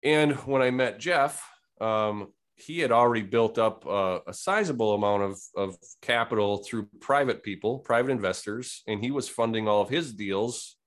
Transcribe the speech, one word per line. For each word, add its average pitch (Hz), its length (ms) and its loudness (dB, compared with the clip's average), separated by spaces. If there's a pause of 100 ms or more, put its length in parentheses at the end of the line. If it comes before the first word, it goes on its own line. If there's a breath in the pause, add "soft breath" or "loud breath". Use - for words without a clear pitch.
And 151 320 4 (140)
when 135 160 2
I 127 80 4
met 127 260 0
Jeff, 151 500 0 (320)
um, 107 540 -2 (220)
he 165 240 -10
had 135 120 2
already 120 300 6
built 110 380 2
up, 110 260 0
uh, 92 400 0
a 92 80 -12
sizable 139 600 0
amount 104 260 2
of, 98 180 -4 (160)
of 95 220 -4 (240)
capital 110 640 0
through 107 240 -6 (120)
private 135 440 0
people, 107 360 -4
private 123 320 0
investors, 104 760 -4
and 107 160 -4
he 123 80 -2
was 139 180 -4
funding 113 380 -2
all 104 140 4
of 101 80 -2
his 143 240 -4
deals 104 720 -4